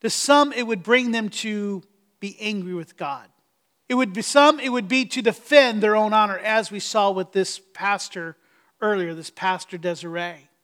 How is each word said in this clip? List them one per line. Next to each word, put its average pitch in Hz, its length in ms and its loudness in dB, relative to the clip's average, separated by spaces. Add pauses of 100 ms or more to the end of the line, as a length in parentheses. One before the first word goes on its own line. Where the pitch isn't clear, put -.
To 226 80 -4
some, 285 440 4
it 233 140 -2
would 220 160 -4
bring 247 280 2
them 226 180 -2
to 208 540 -6 (380)
be 202 200 -12
angry 202 320 -6
with 170 240 -10
God. 135 320 -10 (600)
It 254 80 0
would 233 180 0
be 214 80 -4
some, 294 380 6
it 254 100 -4
would 240 180 -4
be 262 180 2
to - 140 -6
defend 233 640 4
their 214 140 4
own 214 180 2
honor, 208 240 2
as 214 320 0
we 202 100 -8
saw 202 300 2
with 185 220 -4
this 190 280 -2 (140)
pastor 185 640 -6 (420)
earlier, 196 320 0
this 160 160 -12
pastor 185 480 -4
Desiree. 170 720 -8 (160)